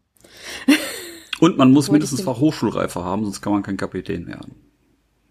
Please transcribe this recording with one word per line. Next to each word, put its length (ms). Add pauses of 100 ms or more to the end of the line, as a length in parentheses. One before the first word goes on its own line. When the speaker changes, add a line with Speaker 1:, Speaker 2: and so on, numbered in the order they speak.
(640)
Speaker 1:
<laughs> 100 (640)
Speaker 2:
Und 160
man 140
muss 160
Speaker 1:
Wollte 60
Speaker 2:
mindestens 280
Speaker 1:
ich 40
den 100
Speaker 2:
Fachhochschulreife 720
haben, 200
sonst 160
kann 120
man 100
kein 140
Kapitän 500
werden. 280 (760)